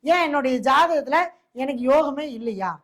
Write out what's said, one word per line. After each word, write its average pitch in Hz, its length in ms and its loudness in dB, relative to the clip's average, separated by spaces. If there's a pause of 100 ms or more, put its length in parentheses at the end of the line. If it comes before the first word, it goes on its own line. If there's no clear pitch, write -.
ஏன் 339 200 2
என்னுடைய 277 360 -2
ஜாதகத்துல 285 580 2 (340)
எனக்கு 254 300 -6
யோகமே 285 480 2
இல்லையா? 220 420 -6 (120)